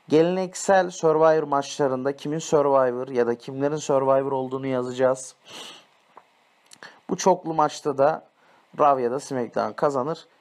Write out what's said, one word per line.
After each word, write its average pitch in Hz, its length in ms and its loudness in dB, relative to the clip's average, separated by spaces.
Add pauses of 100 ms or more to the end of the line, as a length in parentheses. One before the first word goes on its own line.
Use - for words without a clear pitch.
geleneksel 180 840 2
Survivor 160 520 4
maçlarında 139 760 -2
kimin 151 220 -6
Survivor 135 720 2
ya 120 180 0
da 120 120 -2
kimlerin 139 380 -4
Survivor 135 560 0
olduğunu 131 340 -6
yazacağız. 127 680 -2 (1700)
Bu - 80 -4
çoklu 180 380 0
maçta 147 440 0
da 147 300 0 (500)
Raw 143 240 4
ya 117 80 0
da 131 100 -4
SmackDown 113 520 -4
kazanır 143 540 -4 (140)